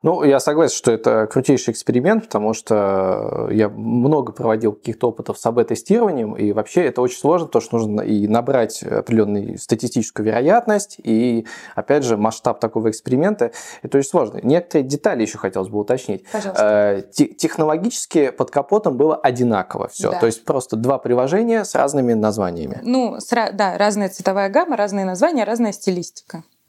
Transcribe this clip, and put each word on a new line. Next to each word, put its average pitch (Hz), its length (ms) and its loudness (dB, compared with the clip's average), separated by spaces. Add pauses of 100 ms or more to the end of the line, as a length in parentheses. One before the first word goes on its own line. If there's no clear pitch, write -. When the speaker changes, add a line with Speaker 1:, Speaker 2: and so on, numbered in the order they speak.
Speaker 1:
Ну, 160 220 0
я 139 160 6
согласен, 151 380 2
что 120 160 2
это 110 360 2
крутейший 127 440 0
эксперимент, 160 500 0
потому 107 300 -2
что 101 1000 0
я 107 160 4
много 120 640 0
проводил 110 400 0
каких-то 113 380 -4
опытов - 280 -6
с - 80 -4
А 117 60 0
Б-тестированием, 120 840 0
и 104 160 0
вообще 110 320 0
это 123 160 -2
очень 123 180 0
сложно, 160 280 2
потому 113 140 2
что - 140 -4
нужно 107 240 -2
и 104 300 0
набрать 120 520 0
определённую 104 760 -2
статистическую - 680 -4
вероятность, 196 800 0
и, 113 420 0 (300)
опять 139 300 0
же, 117 100 0
масштаб 110 460 -2
такого 113 280 0
эксперимента. 135 640 0 (320)
Это - 140 0
очень 139 120 0
сложно. 120 320 -2
Некоторые 151 460 0
детали 143 360 0
ещё - 140 -4
хотелось 95 300 -4
бы 107 120 -6
уточнить. 104 520 -4
Speaker 2:
Пожалуйста. - 340 -2
Speaker 1:
Э, 104 360 2 (100)
те-, 143 160 4
технологически 160 1040 0
под - 220 -4
капотом 165 440 0
было 151 220 2
одинаково 120 720 0
всё. - 220 -4
Speaker 2:
Да. - 80 -4
Speaker 1:
То 117 80 4
есть - 180 -4
просто 123 320 -2
два 127 200 0
приложения 185 680 0
с - 100 -6
разными 139 380 2
названиями. 98 720 -2
Speaker 2:
Ну, 247 360 0
с - 140 -8
ра-, 226 180 0
да, 196 260 -2
разная 208 300 0
цветовая 196 400 -2
гамма, 240 300 0
разные 202 260 -2
названия, 214 400 0
разная 220 300 0
стилистика. - 720 -6 (260)